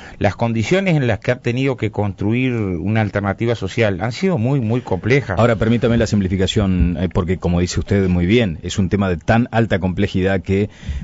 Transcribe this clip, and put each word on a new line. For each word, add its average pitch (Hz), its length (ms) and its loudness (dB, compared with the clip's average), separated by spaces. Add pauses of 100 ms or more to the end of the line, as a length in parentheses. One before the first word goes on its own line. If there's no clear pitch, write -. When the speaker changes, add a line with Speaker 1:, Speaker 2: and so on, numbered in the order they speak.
(200)
Speaker 1:
las 98 160 0
condiciones 151 600 0
en 139 120 2
las 104 120 0
que - 120 -2
ha 120 80 0
tenido 127 360 0
que 107 160 -4
construir 104 640 -2
una 101 480 0
alternativa 104 540 0
social 98 460 0
han 117 120 -4
sido 190 240 0
muy, 131 240 0
muy 117 200 0
complejas. 117 560 0
Speaker 2:
Ahora, 113 200 4
permítame 117 400 2
la 113 100 2
simplificación, 92 920 2
eh, 87 160 -2
porque 90 240 0
como 87 220 0
dice 90 220 -2
usted 98 260 0
muy 87 180 2
bien, 104 380 2
es 87 160 -6
un 95 80 2
tema 98 220 0
de 87 80 -2
tan 117 340 0
alta 113 280 0
complejidad 95 600 0
que 98 280 0 (340)